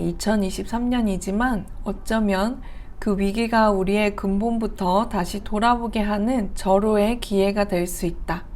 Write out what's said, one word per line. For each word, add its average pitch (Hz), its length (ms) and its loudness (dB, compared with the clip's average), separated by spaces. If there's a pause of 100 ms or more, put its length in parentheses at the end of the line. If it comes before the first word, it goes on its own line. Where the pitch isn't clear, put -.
이천이십삼 208 840 -2
년이지만 220 760 0 (160)
어쩌면 214 760 0 (380)
그 202 180 0
위기가 220 540 2
우리의 202 440 2
근본부터 208 960 0
다시 202 340 -4
돌아보게 233 560 0
하는 208 560 0
절호의 208 640 2
기회가 202 460 2
될 180 220 0
수 - 180 -4
있다. 170 400 -4 (100)